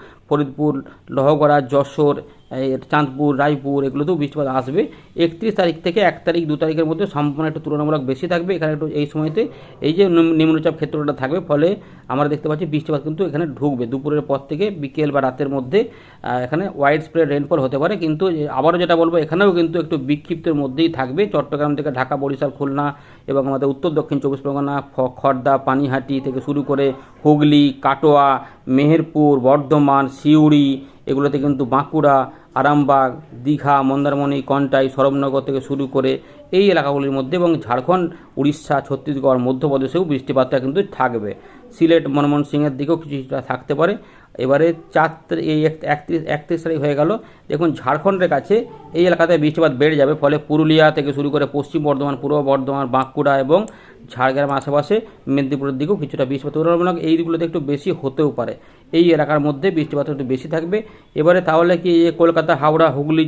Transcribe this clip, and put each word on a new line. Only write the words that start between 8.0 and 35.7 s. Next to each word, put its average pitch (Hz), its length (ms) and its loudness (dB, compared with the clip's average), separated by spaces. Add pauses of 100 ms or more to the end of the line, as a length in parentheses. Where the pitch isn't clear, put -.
বেশি 131 280 -4
থাকবে। 175 260 -2
এখানে 156 180 -2
একটু 151 140 -4
এই 147 200 -2
সময়তে 156 360 -2 (380)
এই 143 120 0
যে 190 160 4
নিম-, 165 260 4
নিম্নচাপ 160 400 2
ক্ষেত্রটা 147 380 -4
থাকবে, 135 280 -4
ফলে 147 280 0 (400)
আমরা 139 200 0
দেখতে 147 200 -4
পাচ্ছি 151 180 -4
বৃষ্টিপাত 151 360 -2
কিন্তু 156 240 -4
এখানে 151 200 -4
ঢুকবে 131 400 -2
দুপুরের 143 360 -4
পর 143 160 -2 (100)
থেকে 160 220 -4
বিকেল 151 400 -4
বা 139 100 0
রাতের 131 280 -2
মধ্যে। 135 320 -2
আহ, - 640 -6
এখানে 151 200 -4 (100)
ওয়াইড 143 280 2
স্প্রেড 160 260 0
রেইনফল 143 320 0
হতে 131 180 -2
পারে, 170 180 0
কিন্তু 160 280 -2 (260)
আবারও 147 280 2
যেটা 170 180 2
বলবো 165 200 2
এখানেও 170 360 2
কিন্তু 170 260 0
একটু 160 200 -4
বিক্ষিপ্তের 151 560 -4
মধ্যেই 143 340 0
থাকবে। 131 380 -4
চট্টগ্রাম 147 500 -2
থেকে 147 140 -4
ঢাকা, 131 260 -4
বরিশাল, 139 340 -4
খুলনা 143 360 -4 (400)
এবং 135 200 0
আমাদের 135 220 0
উত্তর 139 220 -2
দক্ষিণ 147 300 -2
চব্বিশ 135 200 -4
পরগনা, 139 420 -4 (140)
ফ-, 127 200 -2
খড়দা, 135 420 0
পানিহাটি 135 600 -2
থেকে 131 200 -4
শুরু 143 220 -4
করে 139 300 0 (320)
হুগলি, 147 400 6 (180)
কাটোয়া, 143 460 4 (400)
মেহেরপুর, 151 720 4
বর্ধমান, 139 680 4
সিউড়ি, 151 580 4 (400)
এগুলোতে 143 320 0
কিন্তু 135 260 0
বাঁকুড়া, 139 680 2 (240)
আরামবাগ, 135 560 2 (340)
দীঘা, 143 380 2
মন্দারমণি, 139 600 0
কন্টাই, 135 460 0
সরবনগর 139 520 0
থেকে 135 200 -4
শুরু 139 260 -4